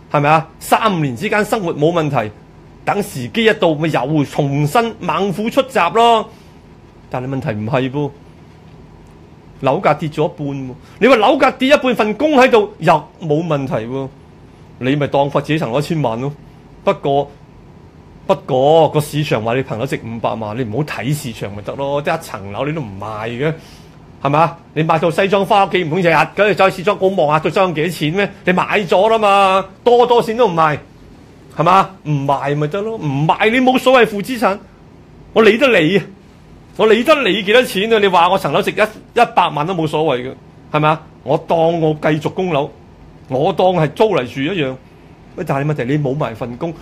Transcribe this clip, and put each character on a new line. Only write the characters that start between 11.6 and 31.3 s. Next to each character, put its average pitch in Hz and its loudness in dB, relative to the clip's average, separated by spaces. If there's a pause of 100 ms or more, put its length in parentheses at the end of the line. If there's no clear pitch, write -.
一 285 6
半， 254 2
份 214 0
工 302 0
喺 254 6
度 208 2
又 165 2 (280)
冇 160 -2
問 143 -2
題 135 -6
喎， 127 -6 (720)
你 131 0
咪 143 -2
當 143 0
發 147 0
自 147 -4
己 156 0
層 135 -4
樓 123 0
一 147 0
千 156 -4
萬 117 -2
咯。 143 -6 (500)
不 202 0
過， 139 -2 (960)
不 190 2
過 143 2
個 151 0
市 151 -4
場 143 -2
話 113 -2
你 131 0
層 120 -6
樓 123 -4
值 147 -6
五 113 -10
百 113 -4
萬， 110 -8
你 131 -4
唔 107 -8
好 156 -2
睇 135 -6
市 135 -8
場 104 -10
咪 104 -14
得 123 -10
咯， 139 -4
得 170 -4
一 147 -4
層 98 -14
樓 120 -4
你 151 -4
都 165 -6
唔 117 -8 (120)
賣 107 -8
嘅， 135 -4 (640)
係 139 -2
咪 143 2
啊？ 160 0 (160)
你 147 -2
買 165 0
套 170 0
西 165 0
裝 196 0
返 196 2
屋 - -8
企， 180 0
唔 151 -6
通 170 -2
日 - 0
日 165 2
嗰 165 0
日 190 2
走 190 4
去 185 -6
試 - -6
裝 202 0
館 190 0
望 151 2
下 156 4
套 165 -2
西 160 -4
裝 190 2
幾 151 -2
多 180 -2
錢 151 -4
咩？ 196 -2 (140)
你 185 0
買 170 0
咗 196 2
啦 220 2
嘛， 196 4 (200)
多 240 6
多 240 4
錢 226 -2
都 233 4
唔 175 -2
賣， 160 2 (800)